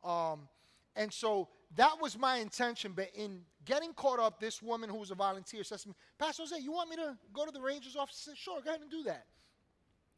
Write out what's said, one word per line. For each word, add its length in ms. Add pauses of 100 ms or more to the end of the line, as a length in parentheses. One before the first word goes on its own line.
Um, 440 (480)
and 160
so 380 (260)
that 240
was 180
my 200
intention, 580
but 200
in 260 (240)
getting 280
caught 260
up, 200
this 220
woman 280
who 80
was 140
a 40
volunteer 480
says 180
to 80
me, 60 (220)
"Pastor 260
Jose, 160
you 120
want 180
me 60
to 220 (160)
go 120
to 60
the 80
ranger's 380
office?" 280
I 60
said, 60
"Sure, 240
go 80
ahead 120
and 80
do 140
that." 220 (920)